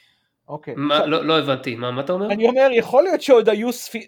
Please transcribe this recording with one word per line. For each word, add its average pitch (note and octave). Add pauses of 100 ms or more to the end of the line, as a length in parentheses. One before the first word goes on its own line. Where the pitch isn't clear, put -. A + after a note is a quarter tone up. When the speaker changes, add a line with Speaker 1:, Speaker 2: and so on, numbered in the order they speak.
(480)
Speaker 1:
אוקיי. D3
Speaker 2:
מה, C#3+
Speaker 1:
עכשיו, D3+
Speaker 2:
לא, D#3
לא D#3+
הבנתי, C3+
מה, B2
מה B2
אתה C#3
אומר? G3+
Speaker 1:
אני A3
אומר, C4
יכול A3
להיות F4+
שעוד A#3
היו A3
ספי-, -